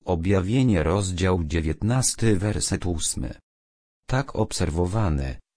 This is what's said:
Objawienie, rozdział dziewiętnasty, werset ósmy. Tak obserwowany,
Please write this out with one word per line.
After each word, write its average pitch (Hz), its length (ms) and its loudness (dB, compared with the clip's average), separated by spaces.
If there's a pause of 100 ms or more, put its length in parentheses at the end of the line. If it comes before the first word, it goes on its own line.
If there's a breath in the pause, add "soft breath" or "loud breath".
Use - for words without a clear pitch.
Objawienie, 95 800 2
rozdział 92 600 0
dziewiętnasty, 98 920 0
werset 92 480 -2
ósmy. 80 480 -4 (720)
Tak 131 280 -2
obserwowany, 87 1000 -2 (220)